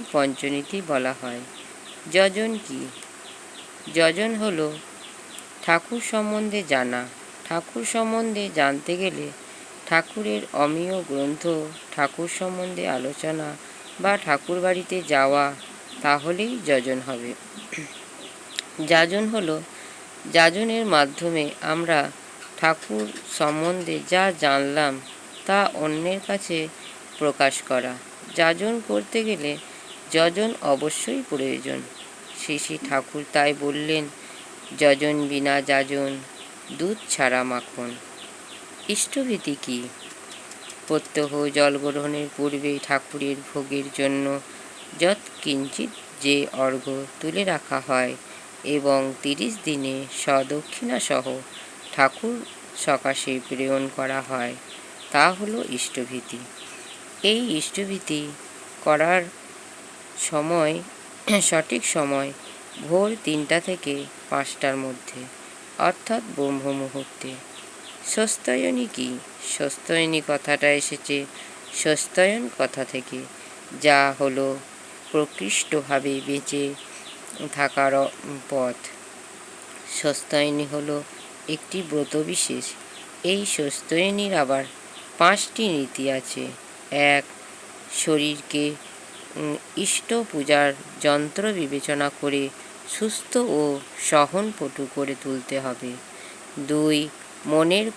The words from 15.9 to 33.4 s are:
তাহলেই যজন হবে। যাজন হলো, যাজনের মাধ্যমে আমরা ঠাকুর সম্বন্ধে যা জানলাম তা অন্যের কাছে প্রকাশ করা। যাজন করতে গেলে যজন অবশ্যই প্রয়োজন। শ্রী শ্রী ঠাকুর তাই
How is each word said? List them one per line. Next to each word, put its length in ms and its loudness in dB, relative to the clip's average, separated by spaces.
তাহলেই 640 2
যজন 420 4
হবে। 260 -6
যাজন 400 8
হলো, 340 0
যাজনের 520 8
মাধ্যমে 640 4
আমরা 500 2
ঠাকুর 500 2
সম্বন্ধে 600 2
যা 300 4
জানলাম 640 4
তা 280 6
অন্যের 540 0
কাছে 400 -2
প্রকাশ 420 4
করা। 320 0
যাজন 520 4
করতে 360 0
গেলে 340 0
যজন 500 4
অবশ্যই 680 2
প্রয়োজন। 520 -2
শ্রী 160 -2
শ্রী 180 -4
ঠাকুর 440 -2
তাই 260 6